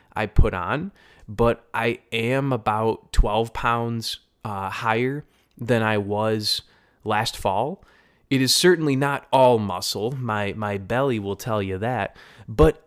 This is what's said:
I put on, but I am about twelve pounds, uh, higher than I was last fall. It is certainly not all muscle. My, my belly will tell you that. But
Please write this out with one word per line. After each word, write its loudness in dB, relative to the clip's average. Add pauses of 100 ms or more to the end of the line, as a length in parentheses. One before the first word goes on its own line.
(160)
I -2
put 4
on, -4 (380)
but 0
I -2 (100)
am -2
about -2
twelve 2
pounds, -4 (260)
uh, -6
higher -2 (360)
than 0
I 2
was -2 (400)
last -2
fall. -2 (480)
It 2
is 2
certainly 4
not -2
all 6
muscle. -4
My, -4
my -6
belly -2
will -4
tell -4
you -4
that. -4 (300)
But 4